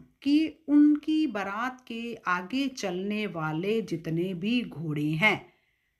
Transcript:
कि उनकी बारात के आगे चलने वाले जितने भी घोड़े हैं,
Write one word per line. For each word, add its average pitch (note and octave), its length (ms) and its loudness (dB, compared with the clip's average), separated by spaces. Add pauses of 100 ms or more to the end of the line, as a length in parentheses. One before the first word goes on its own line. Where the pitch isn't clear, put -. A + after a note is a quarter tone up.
(220)
कि D4+ 460 2
उनकी D4 580 6
बारात G#3+ 640 -6
के A#3 380 -8
आगे F#3 420 -2
चलने G#3 580 -4
वाले E3 560 -2
जितने E3 520 -4
भी A3 280 -2
घोड़े D3+ 440 -4
हैं, E3+ 460 0 (480)